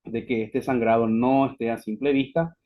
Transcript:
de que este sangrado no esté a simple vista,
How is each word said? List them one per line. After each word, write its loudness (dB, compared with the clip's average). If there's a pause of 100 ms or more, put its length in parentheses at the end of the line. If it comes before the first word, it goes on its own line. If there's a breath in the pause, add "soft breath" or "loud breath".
de -8
que -2
este -4
sangrado 2
no 2
esté -6
a -4
simple -2
vista, -2